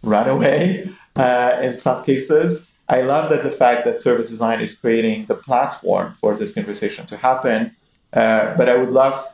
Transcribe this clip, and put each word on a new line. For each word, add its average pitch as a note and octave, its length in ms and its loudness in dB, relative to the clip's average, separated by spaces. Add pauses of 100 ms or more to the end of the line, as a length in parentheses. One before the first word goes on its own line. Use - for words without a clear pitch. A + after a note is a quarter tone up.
run A2 260 2
away, D3+ 600 0 (140)
<laughs> - 140 -14
uh, B2 460 2
in B2+ 160 -4
some B2+ 260 -2
cases. D#3 640 0 (200)
I B2+ 140 2
love C#3+ 280 0
that D3+ 120 0
the C3+ 80 -4
fact A#2+ 360 2
that A#2 140 -4
service A#2 300 0
design A2+ 300 -2
is A2 180 -6
creating A2+ 480 0
the - 80 -2
platform G2 840 -2
for G#2+ 160 0
this A2 180 -6
conversation G2+ 520 -6
to G#2+ 100 -12
happen. B2+ 580 0 (380)
Uh, A2 440 2
but B2+ 120 4
I B2 80 4
would B2+ 140 0
love C3 440 2